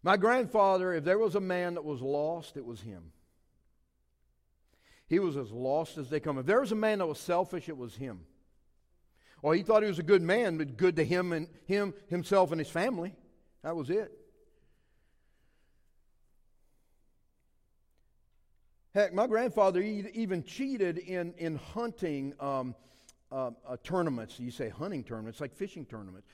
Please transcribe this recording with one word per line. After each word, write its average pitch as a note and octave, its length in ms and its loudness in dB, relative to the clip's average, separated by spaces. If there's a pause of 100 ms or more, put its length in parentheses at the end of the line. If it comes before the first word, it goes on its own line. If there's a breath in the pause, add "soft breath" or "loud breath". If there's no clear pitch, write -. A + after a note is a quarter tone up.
My F#3 120 6
grandfather, G3 760 4
if D#3 100 0
there F3+ 140 4
was G#3+ 160 2
a G3 80 2
man F3+ 320 0
that E3 100 -6
was C#3+ 180 -6
lost, D3 560 -2
it C3 80 -10
was A2+ 140 -10
him. F2+ 320 -14 (2000 soft breath)
He E3 100 2
was F3 180 0
as A#2+ 160 -6
lost C3+ 460 -2
as C3+ 120 -8
they D3+ 100 -2
come. D3 180 -4
If C3 80 -4
there G#3+ 160 6
was G#3 100 -2
a A3+ 40 2
man G#3+ 240 2
that F3+ 80 0
was D3+ 120 -4
selfish, F3 480 -2
it E3 80 -8
was B2 200 -10
him. A2+ 260 -10 (1200 soft breath)
Well, D3+ 120 2
he F3 100 2
thought G#3+ 200 6
he G#3+ 40 0
was F3 120 -2
a F3 40 -4
good F3+ 180 8
man, F#3 360 2
but C#3 200 -6
good F3 200 4
to D#3+ 80 4
him F3+ 260 0
and D#3+ 160 -2 (180 loud breath)
him, G3+ 280 0 (140)
himself F3 440 4
and E3 80 -2
his D3+ 100 -4
family. F#3 460 -2 (480)
That D3+ 120 -4
was D3 140 -6
it. G3+ 220 0 (4000)
Heck, G3 200 4
my G#3+ 140 2
grandfather G#3+ 540 4
e-, G#3 320 -4
even F#3+ 300 -2
cheated G#3+ 540 -2
in, F3 400 -6
in E3 180 -4
hunting, D3 840 -6
um, C3+ 360 -4 (560 soft breath)
uh, C3 200 -4 (160)
uh, B2+ 160 -8
tournaments. D3+ 560 -2
You B2 120 -6
say A#2+ 180 -6
hunting C#3+ 340 -8
tournaments, A2 360 -10
like C#3+ 160 -8
fishing F#3 300 -10
tournaments. G2 480 -16